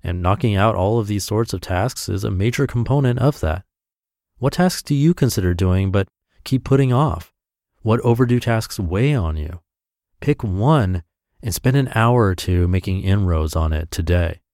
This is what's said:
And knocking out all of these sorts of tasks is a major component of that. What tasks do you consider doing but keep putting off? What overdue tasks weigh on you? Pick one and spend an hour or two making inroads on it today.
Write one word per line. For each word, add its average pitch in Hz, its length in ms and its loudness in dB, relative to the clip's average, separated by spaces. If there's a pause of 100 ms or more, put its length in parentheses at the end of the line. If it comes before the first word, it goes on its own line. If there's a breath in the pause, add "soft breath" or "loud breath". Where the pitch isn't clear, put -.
And 87 180 -4
knocking 104 340 0
out 104 200 2
all 101 240 0
of 101 80 -4
these 104 160 -2
sorts 113 300 -2
of 92 80 -6
tasks 98 480 -4
is 95 140 -4
a 110 80 -2
major 117 360 0
component 127 520 0
of 139 200 0
that. 82 240 -2 (720)
What 135 160 -2
tasks 180 300 0
do - 100 -2
you 147 200 4
consider 92 400 0
doing 92 380 2
but 98 160 0 (360)
keep 131 200 -2
putting 139 280 2
off? 120 400 -2 (520)
What 113 180 2
overdue 120 380 2
tasks 113 400 -2
weigh 104 340 0
on 80 240 -2
you? 80 240 -10 (580)
Pick 147 240 -2
one 98 600 0 (380)
and 107 120 -6
spend 131 240 0
an 131 160 0
hour 117 300 4
or 92 120 2
two 87 320 0
making 92 360 -2
inroads 90 520 0
on 80 180 0
it 80 180 -4
today. 85 480 0 (140)